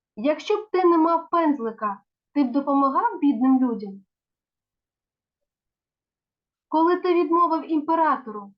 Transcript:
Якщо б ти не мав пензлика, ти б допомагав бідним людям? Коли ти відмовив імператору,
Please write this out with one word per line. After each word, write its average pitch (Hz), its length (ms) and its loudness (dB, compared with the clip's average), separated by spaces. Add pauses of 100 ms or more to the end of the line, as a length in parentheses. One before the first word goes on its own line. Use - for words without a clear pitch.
(160)
Якщо 302 400 -2
б 427 140 -6
ти 370 140 2
не 339 140 6
мав 320 320 0
пензлика, 226 720 -2 (300)
ти 285 120 2
б 233 80 -4
допомагав 277 680 0
бідним 262 400 2
людям? 208 440 -6 (2750)
Коли 330 280 2
ти 359 180 0
відмовив 330 580 0
імператору, 302 840 -2